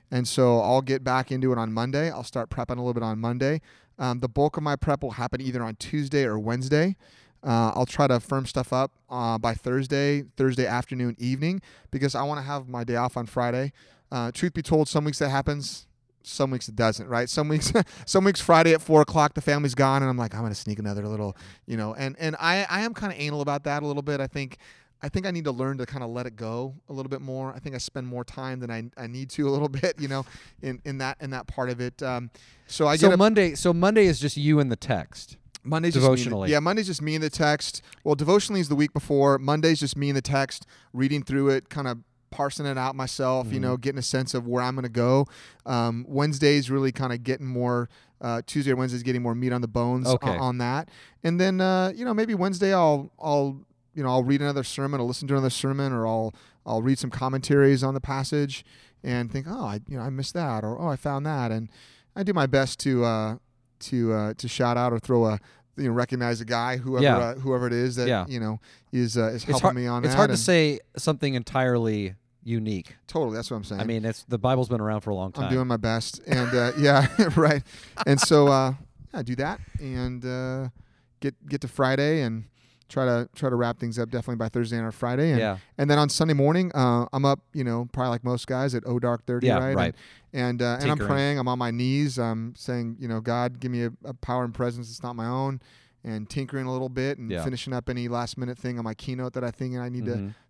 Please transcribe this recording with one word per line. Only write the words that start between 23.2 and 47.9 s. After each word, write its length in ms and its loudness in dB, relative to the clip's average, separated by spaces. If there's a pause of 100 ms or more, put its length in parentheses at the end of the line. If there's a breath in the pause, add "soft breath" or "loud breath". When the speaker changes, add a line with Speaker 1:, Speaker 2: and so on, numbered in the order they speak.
Speaker 1:
anal 200 -4
about 240 -4
that 180 -2
a 40 -4
little 160 -4
bit. 180 -2
I 80 -4
think, 300 -8 (440 soft breath)
I 60 -8
think 180 -4
I 60 -4
need 120 -4
to 80 -2
learn 260 -4
to 80 -6
kinda 200 -8
let 200 -6
it 100 -14
go 380 -8 (140)
a 40 -14
little 180 -8
bit 100 -8
more. 320 -8
I 60 -14
think 160 -12
I 40 -6
spend 280 -10
more 180 -8
time 360 -10
than 100 -8
I, 140 -6 (120)
I 120 -12
need 220 -10
to 180 0
a 20 2
little 180 0
<laughs> 120 -6
bit, 200 -2
you 80 -6
know, 160 -4 (380 loud breath)
in, 220 -8
in 140 -8
that, 220 -6
in 100 -10
that 180 -10
part 220 -4
of 100 -6
it. 220 -8
Um, 280 -6 (380 soft breath)
so 200 2
I 80 4
Speaker 2:
So 120 10
Speaker 1:
get 60 8
up 40 6
Speaker 2:
Monday, 360 6
so 180 2
Monday 340 6
is 140 4
just 160 -2
you 240 6
and 120 2
the 40 -2
text. 600 -6 (280)
Speaker 1:
Monday's 300 0
just 100 4
me 20 8
and 100 8
the 60 0
Speaker 2:
Devotionally. 300 -2
Speaker 1:
yeah, 80 4
Monday's 260 0
just 160 -6
me 140 -2
and 80 -2
the 60 -2
text. 520 0 (220 loud breath)
Well, 100 4
devotionally 460 2
is 80 0
the 80 0
week 160 2
before. 440 4
Monday's 440 2
just 160 -4
me 140 -2
and 60 0
the 60 -2
text, 420 -2 (280 soft breath)
reading 320 0
through 240 2
it, 220 2
kinda 280 -6 (320)
parsing 360 -4
it 120 -4
out 160 -2
myself, 520 -2
you 80 -6
Speaker 2:
Mm-hmm. 80 -2
Speaker 1:
know, 140 0
getting 220 -4
a 40 -4
sense 320 -2
of 120 -4
where 160 0
I'm 140 -2
gonna 120 -4
go. 380 4 (380 loud breath)
Um, 440 0
Wednesday's 640 4
really 220 2
kinda 260 -4
getting 280 -4
more, 420 0 (320 soft breath)